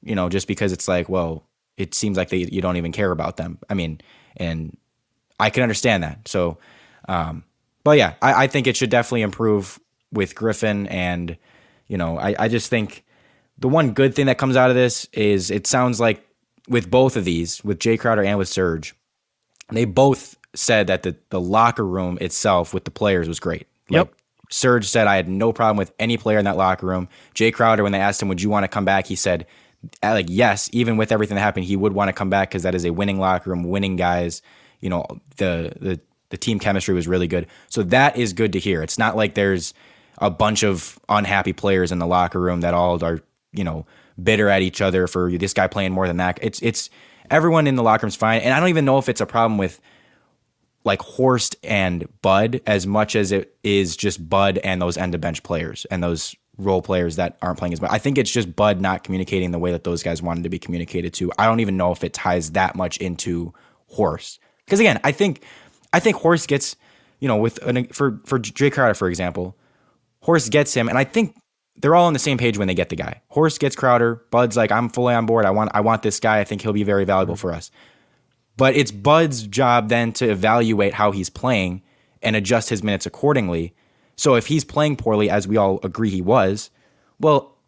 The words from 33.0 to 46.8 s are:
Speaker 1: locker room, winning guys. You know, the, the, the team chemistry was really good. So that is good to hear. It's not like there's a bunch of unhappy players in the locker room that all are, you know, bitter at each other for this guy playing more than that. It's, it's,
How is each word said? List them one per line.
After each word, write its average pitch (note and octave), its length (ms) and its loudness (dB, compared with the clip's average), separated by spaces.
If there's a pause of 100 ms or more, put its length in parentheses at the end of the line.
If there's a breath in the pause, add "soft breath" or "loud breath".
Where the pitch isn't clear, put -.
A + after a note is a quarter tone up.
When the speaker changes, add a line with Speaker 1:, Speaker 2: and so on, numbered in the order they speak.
Speaker 1:
locker F#2 320 -2
room, F2 120 -4
winning F#2 320 -2
guys. F2 460 -2 (400 soft breath)
You F#2 80 -6
know, F2 160 -4 (320)
the, E2+ 420 -2
the, F2+ 220 -6 (300)
the G2+ 60 -12
team A2 220 -2
chemistry G2 340 0
was F2 140 -2
really F2+ 200 0
good. E2 200 -4 (220 soft breath)
So A2 140 -2
that B2+ 340 4
is A#2 160 -2
good G#2+ 200 0
to F#2+ 60 0
hear. F2+ 220 -2
It's D#2+ 160 -6
not A2 180 0
like G#2+ 200 0
there's G2 380 0 (440 soft breath)
a G2+ 120 0
bunch G#2 340 0
of F#2+ 360 -2 (100)
unhappy G2 440 0
players F#2 380 0
in F2+ 80 -4
the E2+ 80 -2
locker F2+ 340 2
room F2+ 200 0
that F2 120 0
all F2 300 2
are, E2 180 -2 (320)
you G2+ 100 -6
know, D#2+ 220 -6 (360 soft breath)
bitter G#2 280 4
at G2 140 4
each F#2 180 -4
other F#2 260 2
for F2+ 300 -2
this F#2+ 160 -2
guy F#2+ 140 2
playing F#2+ 260 -4
more F#2+ 140 0
than F2 100 -2
that. F2+ 240 -2
It's, A2 200 -6
it's, - 280 -4 (420 soft breath)